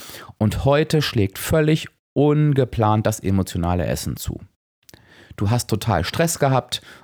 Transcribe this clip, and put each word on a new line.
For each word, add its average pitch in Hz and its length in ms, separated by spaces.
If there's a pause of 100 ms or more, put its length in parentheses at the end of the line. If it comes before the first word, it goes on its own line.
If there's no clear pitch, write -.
(400)
Und 98 260
heute 151 380
schlägt 101 340
völlig 156 500 (260)
ungeplant 135 920
das 107 140
emotionale 90 640
Essen 62 300
zu. - 240 (960)
Du 101 160
hast 120 180
total 98 340
Stress - 360
gehabt 135 420 (220)